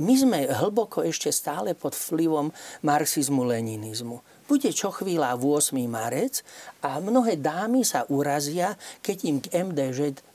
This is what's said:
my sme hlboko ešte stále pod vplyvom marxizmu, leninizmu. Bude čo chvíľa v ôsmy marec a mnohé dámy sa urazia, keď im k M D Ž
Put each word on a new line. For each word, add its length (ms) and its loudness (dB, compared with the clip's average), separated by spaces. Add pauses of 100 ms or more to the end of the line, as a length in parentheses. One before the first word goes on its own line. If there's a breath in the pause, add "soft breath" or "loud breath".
my 140 4
sme 240 4 (100)
hlboko 560 0
ešte 240 -2
stále 480 -2
pod 160 -4
vplyvom 560 0 (320 loud breath)
marxizmu, 640 2
leninizmu. 1040 -6
Bude 240 2
čo 160 -2
chvíľa 480 0
v 60 -2 (100)
ôsmy 320 0
marec 560 -2 (400 loud breath)
a 160 -2
mnohé 400 2
dámy 480 0
sa 240 -2
urazia, 640 0 (320 loud breath)
keď 120 -2 (100)
im 160 2
k 100 -10
M 220 0
D 180 0
Ž 240 -2 (180)